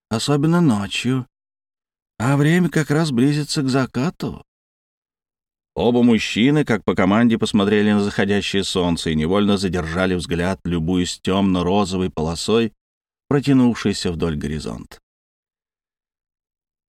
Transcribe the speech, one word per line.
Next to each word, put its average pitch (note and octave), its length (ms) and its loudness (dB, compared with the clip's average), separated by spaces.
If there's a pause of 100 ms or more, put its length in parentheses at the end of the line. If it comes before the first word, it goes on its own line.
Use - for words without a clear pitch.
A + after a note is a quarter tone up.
(100)
особенно D3 500 0
ночью. A#2+ 680 0 (920)
А C3+ 180 2
время D#3+ 340 2
как D#3 200 -2
раз D#3 200 0
близится C#3+ 520 0
к C3 60 -2
закату". B2+ 760 -4 (1300)
Оба A#2+ 300 2
мужчины, A#2+ 600 2
как A2 200 -2
по G2 100 0
команде, G#2+ 420 4
посмотрели G#2 540 2
на G#2 100 2
заходящее G2+ 600 -2
солнце F2 480 -2
и D#2 60 -2
невольно G2 400 0
задержали F2+ 580 -2
взгляд, F2 500 -4
любуясь F2 560 -2
тёмно-розовой F#2 920 0
полосой, F#2+ 600 -2 (560)
протянувшейся B2 840 2
вдоль D#2+ 240 -4
горизонта. C#2+ 600 -8 (1900)